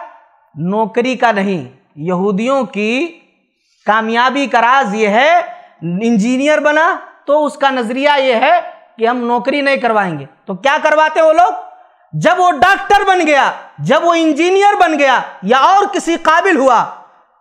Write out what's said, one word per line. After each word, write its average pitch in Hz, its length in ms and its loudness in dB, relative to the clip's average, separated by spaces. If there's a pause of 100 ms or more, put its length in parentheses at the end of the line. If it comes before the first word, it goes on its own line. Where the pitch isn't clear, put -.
(560)
नौकरी 220 600 -2
का 233 160 0
नहीं। 196 360 -4 (320)
यहूदियों 202 680 -2
की 220 400 -4 (800)
कामयाबी 233 600 0
का 233 140 0
राज 233 340 2
ये 220 140 0
है, 285 300 2 (420)
इंजीनियर 233 800 0
बना 302 300 2 (360)
तो 294 140 2
उसका 277 300 -2
नजरिया 262 460 -2
ये 262 180 0
है 294 240 2 (380)
कि 226 80 0
हम 247 200 0
नौकरी 247 360 -2
नहीं 277 180 0
करवाएंगे। 190 480 -2 (200)
तो 196 80 -8
क्या 269 240 -2
करवाते 311 400 0
हैं 320 80 4
वो 311 60 4
लोग? 359 320 0 (480)
जब 311 240 0
वो 359 140 2
डॉक्टर 392 540 2
बन 370 200 2
गया, 262 280 2 (280)
जब 262 220 0
वो 339 120 2
इंजीनियर 349 640 2
बन 339 200 2
गया 254 260 2 (220)
या 247 140 2
और 381 280 4
किसी 330 320 -4
काबिल 339 380 2
हुआ, 240 240 2 (600)